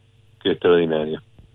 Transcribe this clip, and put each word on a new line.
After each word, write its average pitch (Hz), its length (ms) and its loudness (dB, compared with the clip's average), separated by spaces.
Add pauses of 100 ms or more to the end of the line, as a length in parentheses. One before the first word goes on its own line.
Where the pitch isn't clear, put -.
(420)
Qué 92 100 -2
extraordinario. 80 680 0 (340)